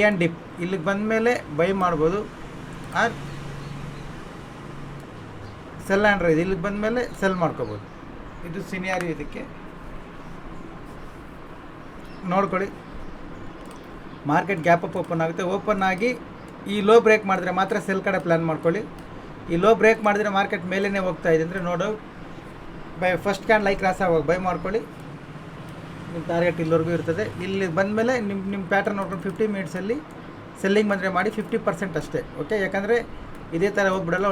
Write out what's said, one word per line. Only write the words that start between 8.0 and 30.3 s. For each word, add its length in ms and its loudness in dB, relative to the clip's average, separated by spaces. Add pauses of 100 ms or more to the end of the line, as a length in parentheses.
ಇದು 120 -8 (100)
ಸಿನಾರಿಯೋ. 440 -2
ಇದಕ್ಕೆ 280 -8 (3000)
ನೋಡ್ಕೊಳ್ಳಿ, 340 2 (1600)
ಮಾರ್ಕೆಟ್ 360 2
ಗ್ಯಾಪ್ 200 6
ಅಪ್ 140 -8
ಓಪನ್ 240 -2
ಆಗುತ್ತೆ. 200 -2 (100)
ಓಪನ್ 360 0
ಆಗಿ 200 2 (640)
ಈ 40 0 (120)
ಲೋ 60 12 (120)
ಬ್ರೇಕ್ 240 8
ಮಾಡಿದ್ರೆ 300 2
ಮಾತ್ರ 160 2 (100)
ಸೆಲ್ 200 0
ಕಡೆ 200 2
ಪ್ಲ್ಯಾನ್ 240 4
ಮಾಡ್ಕೊಳ್ಳಿ. 320 2 (680)
ಈ 120 2
ಲೋ 60 10 (100)
ಬ್ರೇಕ್ 260 8
ಮಾಡಿದ್ರೆ 320 4
ಮಾರ್ಕೆಟ್ 340 0
ಮೇಲೇ 340 0
ಹೋಗ್ತಾ 300 0
ಇದೆ 100 2
ಅಂದರೆ 220 -4
no 140 0
doubt 160 -2 (1040)
ಬೈ, 80 6 (160)
ಫಸ್ಟ್ 240 0
ಕ್ಯಾಂಡಲ್ 200 6
ಹೈ 120 2
ಕ್ರಾಸ್ 240 2
ಆಗುವಾಗ 240 4
ಬೈ 80 4 (100)
ಮಾಡ್ಕೊಳ್ಳಿ. 320 0 (1300)
ನಿಮ್ಮ 200 -6
ಟಾರ್ಗೆಟ್ 320 4
ಇಲ್ಲಿವರೆಗೂ 340 4
ಇರ್ತದೆ. 280 0 (200)
ಇಲ್ಲಿ 220 0 (100)
ಬಂದಮೇಲೆ 360 4 (160)
ನಿಮ್ಮ, 120 -2 (120)
ನಿಮ್ಮ 180 -4
ಪ್ಯಾಟರ್ನ್ 300 2
ನೋಡ್ಕೊಂಡು 260 -4
ಫಿಫ್ಟಿ 260 2
ಮಿನಿಟ್ಸಲ್ಲಿ 420 -2 (680)